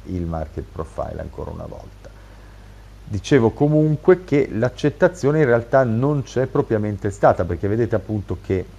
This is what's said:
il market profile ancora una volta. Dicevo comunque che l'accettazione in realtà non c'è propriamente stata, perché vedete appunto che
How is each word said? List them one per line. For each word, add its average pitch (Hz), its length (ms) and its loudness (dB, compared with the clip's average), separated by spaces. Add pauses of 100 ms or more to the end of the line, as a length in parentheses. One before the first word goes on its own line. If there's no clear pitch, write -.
il 90 180 -6
market 80 480 -8
profile 78 500 -10
ancora 78 300 -10
una 82 140 -12
volta. - 440 -18 (960)
Dicevo 113 480 2
comunque 156 720 2
che - 280 0
l'accettazione 147 880 0
in 151 60 4
realtà 120 380 4
non 131 400 0
c'è 127 220 -2
propriamente 107 680 -2
stata, 120 320 4
perché 87 240 -4
vedete 113 280 0
appunto 98 460 -4
che 92 240 -2 (140)